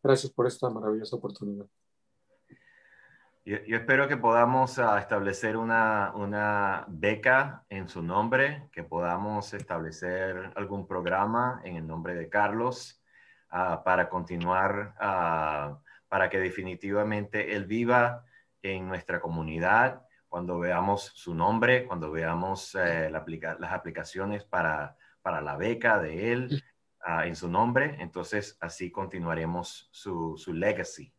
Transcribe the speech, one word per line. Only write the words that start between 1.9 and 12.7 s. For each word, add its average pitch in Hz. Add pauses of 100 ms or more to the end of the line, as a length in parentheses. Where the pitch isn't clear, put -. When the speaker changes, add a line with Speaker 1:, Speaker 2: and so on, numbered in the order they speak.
Speaker 2:
Yo, 101 (100)
yo 110
espero 131
que 139
podamos, 120
ah, 107
establecer 101
una, 110
una 101
beca 110
en 95
su 90
nombre, 117
que 85
podamos 90
establecer 92
algún 98
programa 98
en 90
el 82
nombre 82
de 82
Carlos, 107 (480)